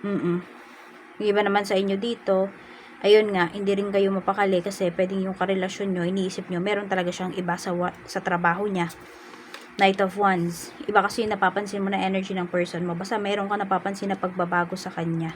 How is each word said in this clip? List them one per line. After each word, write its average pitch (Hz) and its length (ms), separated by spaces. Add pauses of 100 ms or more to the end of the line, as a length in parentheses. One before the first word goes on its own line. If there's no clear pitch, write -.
Mm-mm. 180 400 (800)
Yung 208 80
iba 202 80
naman 202 240
sa 196 160
inyo 196 160
dito, 196 560 (560)
ayun 214 240
nga, 180 240
hindi 202 160
rin 196 160
kayo 196 240
mapakali 190 480
kasi 190 320
pwedeng 190 320
yung 190 160
karelasyon 190 560
nyo, 175 80
iniisip 185 480
nyo, 175 80
meron 202 320
talaga 185 160
siyang 180 320
iba 175 160
sa 180 160
wa-, 175 320
sa - 160
trabaho 175 480
niya. 175 240 (880)
Knight 196 240
of 190 160
Wands. 175 640
Iba 208 160
kasi 208 240
yung 214 80
napapansin 202 480
mo 196 80
na 196 160
energy 190 320
ng 175 160
person 175 320
mo. 170 160
Basta 190 160
meron 202 320
ka 208 80
napapansin 196 560
na 190 80
pagbabago 180 560
sa 185 160
kanya. 165 440